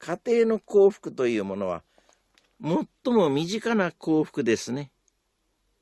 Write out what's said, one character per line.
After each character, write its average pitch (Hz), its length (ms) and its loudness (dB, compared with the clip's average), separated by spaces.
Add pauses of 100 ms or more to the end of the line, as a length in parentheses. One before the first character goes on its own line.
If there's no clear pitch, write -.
家 175 260 -8
庭 233 200 2
の 220 120 -2
幸 196 320 4
福 156 220 -12
と 127 160 -2
い 113 100 0
う 98 60 -2
も 98 100 -6
の 98 140 -4
は、 85 160 -8 (760)
最 240 540 -4
も 175 160 4
身 147 160 -2
近 220 300 -4
な 180 160 0
幸 156 320 -2
福 - 180 -8
で 113 140 2
す - 160 -8
ね。 139 180 -10 (920)